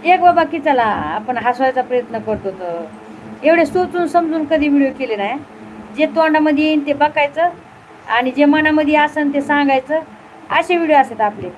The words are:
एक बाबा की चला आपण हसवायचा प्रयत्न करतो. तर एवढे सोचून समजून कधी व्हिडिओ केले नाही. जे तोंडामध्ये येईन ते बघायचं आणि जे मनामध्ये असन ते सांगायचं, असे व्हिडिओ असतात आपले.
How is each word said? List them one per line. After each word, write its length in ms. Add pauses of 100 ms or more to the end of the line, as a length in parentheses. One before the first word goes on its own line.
एक 160
बाबा 240
की 140
चला 260
आपण 540
हसवायचा 440
प्रयत्न 360
करतो. 320
तर 340 (580)
एवढे 240
सोचून 400
समजून 380
कधी 240
व्हिडिओ 300
केले 180
नाही. 180 (640)
जे 100
तोंडामध्ये 580
येईन 220
ते 60
बघायचं 560 (600)
आणि 220
जे 140
मनामध्ये 520
असन 380
ते 60
सांगायचं, 600 (500)
असे 260
व्हिडिओ 200
असतात 240
आपले. 380